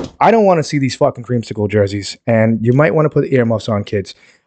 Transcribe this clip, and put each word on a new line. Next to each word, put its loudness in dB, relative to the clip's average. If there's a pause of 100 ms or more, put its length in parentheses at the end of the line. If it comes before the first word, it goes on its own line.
(180)
I 4
don't 4
wanna 2
see -4
these -2
fucking -2
creamsicle -4
jerseys, -2
and 2
you 4
might 2
wanna 0
put -2
earmuffs 0
on, -2
kids. -6 (300)